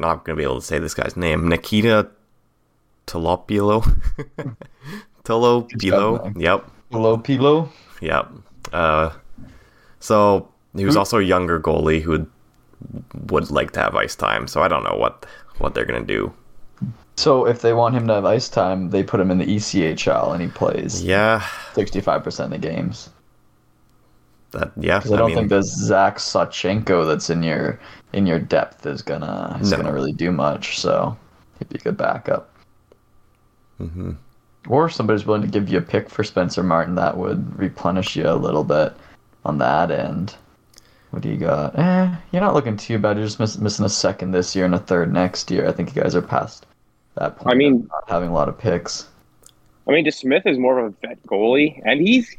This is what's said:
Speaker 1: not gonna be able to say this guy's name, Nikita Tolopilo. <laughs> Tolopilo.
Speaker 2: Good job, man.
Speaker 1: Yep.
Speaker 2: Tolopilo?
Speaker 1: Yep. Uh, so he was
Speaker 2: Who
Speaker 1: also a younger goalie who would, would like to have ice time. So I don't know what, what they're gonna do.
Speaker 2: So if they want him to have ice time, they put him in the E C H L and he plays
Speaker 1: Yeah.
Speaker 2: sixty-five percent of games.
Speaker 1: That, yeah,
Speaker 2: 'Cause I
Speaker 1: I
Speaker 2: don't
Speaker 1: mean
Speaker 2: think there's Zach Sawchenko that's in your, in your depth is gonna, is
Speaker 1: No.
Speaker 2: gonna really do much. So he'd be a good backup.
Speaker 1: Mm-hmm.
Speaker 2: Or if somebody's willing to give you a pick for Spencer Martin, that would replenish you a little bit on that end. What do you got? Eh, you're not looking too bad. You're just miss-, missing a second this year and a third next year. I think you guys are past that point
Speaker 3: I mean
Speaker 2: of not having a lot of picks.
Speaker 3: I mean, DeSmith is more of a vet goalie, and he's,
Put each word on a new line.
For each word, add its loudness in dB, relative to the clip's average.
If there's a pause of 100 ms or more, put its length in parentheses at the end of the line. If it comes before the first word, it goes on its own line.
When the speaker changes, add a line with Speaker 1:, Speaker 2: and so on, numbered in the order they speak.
Speaker 1:
not -2
gonna -6
be -2
able -2
to -12
say -2
this -6
guy's -4
name, 0
Nikita 2 (960)
Tolopilo. 0 (360)
<laughs> -10 (680)
Tolopilo. 4
Speaker 2:
Good -8
job, 2
man. -8
Speaker 1:
Yep. 2 (200)
Speaker 2:
Tolopilo? 2 (320)
Speaker 1:
Yep. -2 (440)
Uh, 2 (920)
so 4 (260)
he -2
was 4
Speaker 2:
Who 4
Speaker 1:
also 2
a 4
younger 2
goalie 2
who -2
would, -2 (1000)
would 0
like 0
to -4
have 0
ice -2
time. -2
So -2
I 4
don't 0
know -2
what, -2 (340)
what -2
they're -2
gonna -4
do. -2 (840)
Speaker 2:
So 4
if 0
they 4
want 2
him 0
to 4
have 2
ice 2
time, 0
they 2
put 0
him 2
in 4
the 0
E 2
C -2
H -2
L 0
and -4
he -4
plays -2
Speaker 1:
Yeah. 2 (300)
Speaker 2:
sixty-five 0
percent -6
of -8
games. -6 (1400)
Speaker 1:
That, -6
yeah, 2
Speaker 2:
'Cause -4
I 4
Speaker 1:
I 4
Speaker 2:
don't 4
Speaker 1:
mean 0
Speaker 2:
think 0
there's 2
Zach 2
Sawchenko 0
that's -2
in 0
your, -2 (320)
in 0
your 2
depth -2
is -6
gonna, -6
is 0
Speaker 1:
No. 0
Speaker 2:
gonna -2
really -2
do -2
much. -2
So 0 (420)
he'd -12
be -10
a -10
good -2
backup. -4 (1300)
Speaker 1:
Mm-hmm. -8 (560)
Speaker 2:
Or 4
if -2
somebody's 0
willing 2
to -2
give 0
you 2
a -2
pick -2
for -4
Spencer -2
Martin, 2
that 0
would -4
replenish -2
you 0
a 4
little 0
bit 2 (500)
on -4
that 2
end. -4 (760)
What -10
do -4
you -2
got? -2
Eh, 2 (180)
you're 0
not 0
looking 0
too -4
bad. 0
You're -2
just -6
miss-, -2
missing -2
a 0
second -2
this 0
year 2
and 2
a 2
third 0
next -2
year. -2
I 0
think -6
you 0
guys 0
are 2
past -6 (480)
that -4
point -2
Speaker 3:
I 6
mean 6
Speaker 2:
of -2
not -10
having -2
a -2
lot 2
of -8
picks. -4 (840)
Speaker 3:
I 4
mean, 4
DeSmith 0
is 2
more 2
of -2
a -14
vet -14
goalie, 2
and 2
he's, 4 (100)